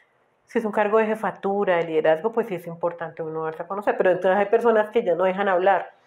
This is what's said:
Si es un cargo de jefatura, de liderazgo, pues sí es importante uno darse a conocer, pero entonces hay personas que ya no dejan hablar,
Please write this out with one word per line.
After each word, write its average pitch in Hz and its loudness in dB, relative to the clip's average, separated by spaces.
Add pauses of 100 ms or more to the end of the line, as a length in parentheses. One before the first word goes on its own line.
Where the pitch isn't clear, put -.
(460)
Si - -4
es 226 -4
un 208 -4
cargo 214 0
de 220 2
jefatura, 196 -2
de 165 0
liderazgo, 160 0
pues - -2
sí 180 -6
es 165 -12
importante 170 -8
uno 160 -8
darse 160 -8
a 170 -12
conocer, 202 -4
pero 190 4
entonces 185 2
hay 202 2
personas 220 2
que 226 0
ya 175 2
no 170 0
dejan 190 0
hablar, 185 2 (140)